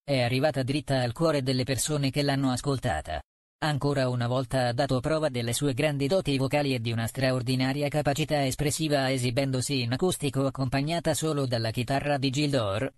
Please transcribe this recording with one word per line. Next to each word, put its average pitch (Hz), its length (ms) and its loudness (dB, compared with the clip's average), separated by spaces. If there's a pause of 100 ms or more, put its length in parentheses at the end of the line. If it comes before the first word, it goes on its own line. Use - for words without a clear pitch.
è 139 160 0
arrivata 131 420 2
dritta 135 380 0
al 120 120 0
cuore 156 300 0
delle 131 220 0
persone 139 460 0
che 143 120 -2
l'hanno 139 280 2
ascoltata. 120 720 -2 (400)
Ancora 143 460 0
una 123 180 -2
volta 127 420 0
ha 120 40 0
dato 131 280 0
prova 151 280 0
delle 120 240 -2
sue 143 200 0
grandi 139 340 0
doti 147 300 2
vocali 135 380 2
e 120 60 -2
di 117 120 -2
una 113 140 0
straordinaria 131 840 0
capacità 147 560 0
espressiva 139 680 0
esibendosi 131 720 0
in 117 100 -2
acustico 139 540 0
accompagnata 139 680 0
solo 151 320 0
dalla 113 240 -2
chitarra 139 480 0
di 135 120 0
Gildor, 131 680 0